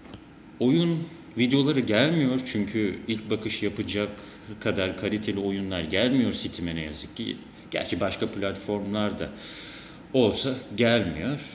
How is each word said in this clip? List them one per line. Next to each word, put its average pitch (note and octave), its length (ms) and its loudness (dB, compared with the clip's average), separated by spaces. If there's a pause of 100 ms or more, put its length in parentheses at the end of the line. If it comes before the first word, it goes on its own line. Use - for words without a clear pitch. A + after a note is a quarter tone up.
(600)
Oyun E3 400 4 (380)
videoları C3+ 420 4
gelmiyor B2+ 640 4
çünkü G#2 640 0
ilk A2 220 -2
bakış A2 340 -2
yapacak G2+ 460 -2 (500)
kadar F#2 380 0
kaliteli G#2 420 -2
oyunlar G2 420 -2
gelmiyor A2 520 4
siteme E2+ 420 -4
ne D#2+ 60 -4
yazık D2+ 360 -10
ki. G#2+ 200 -6 (340)
Gerçi - 280 -2
başka G2 280 0
platformlarda G2 1000 -2 (840)
olsa B2+ 420 4 (220)
gelmiyor. A2+ 600 2 (160)